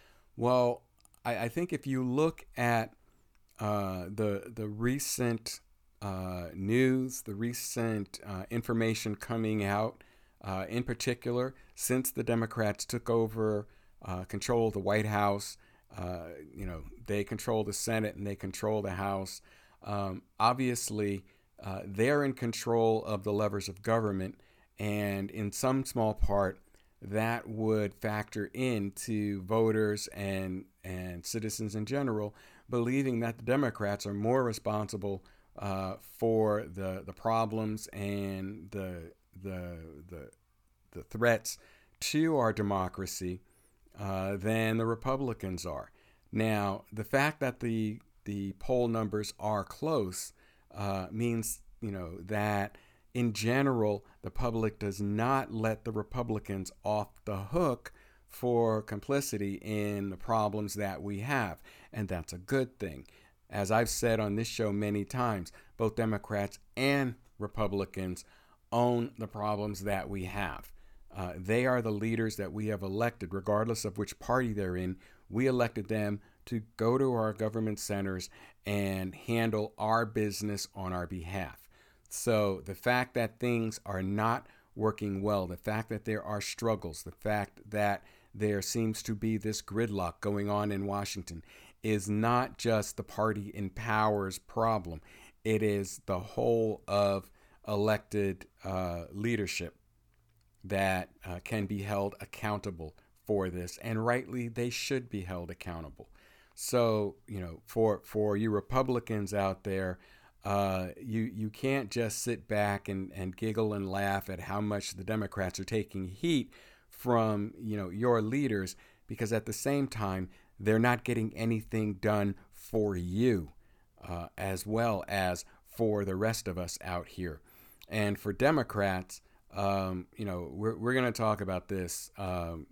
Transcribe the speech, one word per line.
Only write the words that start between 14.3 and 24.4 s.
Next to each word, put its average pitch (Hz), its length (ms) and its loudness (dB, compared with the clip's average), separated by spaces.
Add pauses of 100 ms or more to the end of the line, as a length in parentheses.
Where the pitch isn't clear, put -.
of 104 40 0
the 104 60 -4
White 104 280 2
House, 101 520 0 (360)
uh, 90 340 -6 (260)
you 98 100 -6
know, 85 200 -6 (220)
they 104 160 0
control 110 420 0
the 101 100 -2
Senate 110 400 0
and 101 120 -6
they 101 100 -4
control 107 440 -2
the 98 120 -2
House. 98 500 -2 (420)
Um, 101 380 -2 (180)
obviously, 110 840 2 (400)
uh, 98 220 -6
they're 120 360 4
in 135 120 0
control 113 720 2
of 101 180 -2
the 104 80 2
levers 101 340 2
of 95 140 -10
government, 104 580 0 (400)